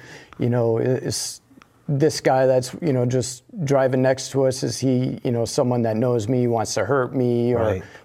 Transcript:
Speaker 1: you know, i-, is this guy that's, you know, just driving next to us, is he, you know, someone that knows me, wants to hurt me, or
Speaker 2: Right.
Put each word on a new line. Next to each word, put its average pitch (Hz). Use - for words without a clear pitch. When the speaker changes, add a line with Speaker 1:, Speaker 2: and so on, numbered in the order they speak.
Speaker 1:
you 120
know, 117
i-, -
is -
this 147
guy 131
that's, 127
you 160
know, 123
just 123
driving 131
next 131
to 135
us, 127
is 123
he, 131
you 127
know, 117
someone 123
that 110
knows 120
me, 123
wants 113
to 107
hurt 131
me, 120
or 117
Speaker 2:
Right. 98